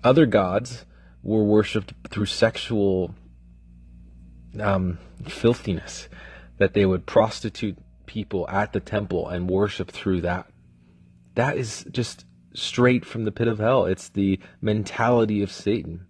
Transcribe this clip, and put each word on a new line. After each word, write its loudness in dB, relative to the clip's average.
Other 8
gods 0
were 2
worshipped 2
through -2
sexual, 0
um, 0
filthiness, -2
that 2
they 4
would 0
prostitute 0
people -4
at -2
the 0
temple -4
and -4
worship 0
through -2
that. -4
That 0
is -8
just -6
straight 2
from -8
the -2
pit 0
of -2
hell. 4
It's -4
the 0
mentality 2
of -2
Satan. -4